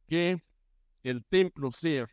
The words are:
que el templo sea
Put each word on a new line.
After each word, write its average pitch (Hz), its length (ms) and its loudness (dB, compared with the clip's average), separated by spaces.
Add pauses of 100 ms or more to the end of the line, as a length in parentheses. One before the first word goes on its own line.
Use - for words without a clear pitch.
que 170 340 0 (600)
el 123 220 -6
templo 175 460 2
sea 139 420 -2